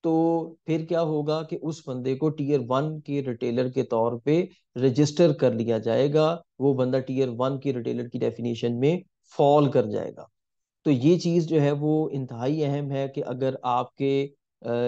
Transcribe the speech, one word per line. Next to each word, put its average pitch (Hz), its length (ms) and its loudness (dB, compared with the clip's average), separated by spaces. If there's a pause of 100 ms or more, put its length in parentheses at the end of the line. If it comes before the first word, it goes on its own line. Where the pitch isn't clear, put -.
तो 165 540 0 (100)
फिर 160 180 -2
क्या 165 140 -2
होगा 156 440 0
कि 160 120 -8
उस 156 320 -8
बंदे 127 280 -4
को 156 140 0
टियर 147 300 0
वन 139 400 -2
के 143 220 -4
रिटेलर 123 480 -2
के 127 140 -2
तौर 117 340 0
पे 160 320 0 (280)
रजिस्टर 147 560 4
कर 127 200 2
लिया 113 260 0
जाएगा, 147 640 0 (160)
वो 135 140 2
बंदा 127 260 0
टियर 131 300 -2
वन 127 300 -2
के 139 120 -4
रिटेलर 120 360 -4
की 123 120 -8
डेफिनेशन 120 540 -2
में 143 300 0 (340)
फॉल 143 320 6
कर 123 160 2
जाएगा। 107 440 -8 (560)
तो 156 60 2
ये 143 260 4
चीज़ 170 300 0
जो 160 120 2
है, 143 120 4
वो 151 380 0
इंतहाई 131 520 -4
अहम 143 300 -2
है 135 160 -4
कि 135 140 -6
अगर 131 440 -4
आपके, 139 680 -2 (320)
अ, 120 80 -2 (140)